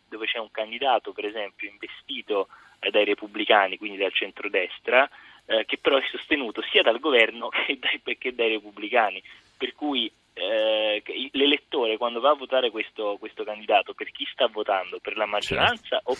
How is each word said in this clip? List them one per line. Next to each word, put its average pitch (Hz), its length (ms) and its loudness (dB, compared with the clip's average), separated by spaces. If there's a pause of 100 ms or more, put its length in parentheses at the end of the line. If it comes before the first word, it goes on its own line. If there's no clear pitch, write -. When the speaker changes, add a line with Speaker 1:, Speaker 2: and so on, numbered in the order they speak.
Speaker 1:
dove 110 200 -8
c'è 120 100 -4
un 110 140 -8
candidato, 113 600 -2
per 104 140 -6
esempio, 104 420 -8
investito, 104 840 -6 (300)
eh, 98 120 -2
dai 104 140 4
repubblicani, 104 720 2
quindi 101 200 -10
dal 95 160 0
centrodestra, 104 960 2 (380)
eh, 110 180 2
che - 140 -4
però 143 180 4
è 131 140 0
sostenuto 139 580 -4
sia 196 140 6
dal 117 160 2
governo 117 500 4
<laughs> - 160 -4
che 139 140 -4
dai, - 380 -4
che 123 180 -6
dai 117 140 2
repubblicani, 104 720 -2 (360)
per - 160 -6
cui, 135 380 -4 (220)
eh, 107 680 0
che - 80 -12
i-, 135 220 -8
l'elettore 139 640 2
quando 120 220 -2
va 131 120 4
a 151 40 4
votare 127 360 0
questo, 107 480 -4
questo 110 240 -10
candidato, 104 500 0
per - 180 -10
chi 139 200 -12
sta 123 160 0
votando? 95 520 -4
Per 104 180 -10
la 107 80 0
maggioranza 120 720 0
Speaker 2:
Certo. - 140 -4
Speaker 1:
o 131 80 -2